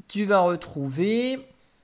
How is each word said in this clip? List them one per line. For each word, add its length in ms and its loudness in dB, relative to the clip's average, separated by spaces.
Tu 160 -4
vas 160 4
retrouver 1080 -2